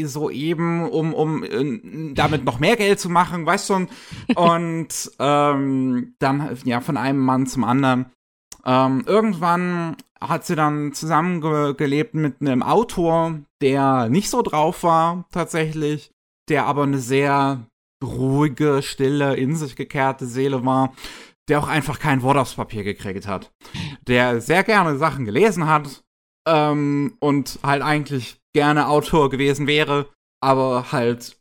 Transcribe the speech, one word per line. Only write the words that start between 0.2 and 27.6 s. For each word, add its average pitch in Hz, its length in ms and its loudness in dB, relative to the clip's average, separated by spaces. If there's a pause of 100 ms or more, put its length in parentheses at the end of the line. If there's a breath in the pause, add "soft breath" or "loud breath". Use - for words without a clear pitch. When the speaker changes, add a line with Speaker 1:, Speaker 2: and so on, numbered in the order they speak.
Speaker 1:
eben, 165 580 -2
um, 156 240 -2
um, 156 300 -2
äh, 131 720 -6
damit 147 280 0
noch 123 160 -4
mehr 196 180 4
Geld 202 220 2
zu 180 100 -6
machen“, 175 360 2
weißt 185 220 0
schon. 185 220 0 (220 loud breath)
Speaker 2:
<laughs> - 240 -4
Speaker 1:
Und, 170 840 0
ähm, 135 1000 0
dann, 143 460 -2
ja, 123 180 0
von 143 160 -2
einem 135 220 0
Mann 131 260 2
zum 127 180 -4
anderen. 127 440 2 (580)
Ähm, 131 400 2
irgendwann 175 920 0 (220)
hat - 280 -2
sie 175 80 0
dann 151 380 0
zusammengelebt 151 1200 0
mit 151 260 -2
einem 127 220 0
Autor, 165 760 0 (220)
der 135 480 2
nicht 175 220 2
so 247 100 0
drauf 156 420 0
war, 170 480 2
tatsächlich, 156 800 -4 (380)
der 139 160 2
aber 143 180 0
eine 139 140 0
sehr 135 720 0 (360)
ruhige, 135 800 0
stille, 139 540 0
in 131 200 -2
sich 151 200 -8
gekehrte 135 500 -4
Seele 131 400 -2
war, 131 280 2 (560 loud breath)
der 147 100 4
auch 151 80 -4
einfach 143 320 -2
kein 135 240 0
Wort 139 140 2
aufs 127 180 -2
Papier 110 280 -8
gekriegt 98 440 -8
hat. 92 240 -8 (560 loud breath)
Der 123 340 2
sehr 175 220 2
gerne 180 340 2
Sachen 143 280 -2
gelesen 160 420 0
hat, 151 360 -2 (440)
ähm, 147 720 0
und 143 440 -2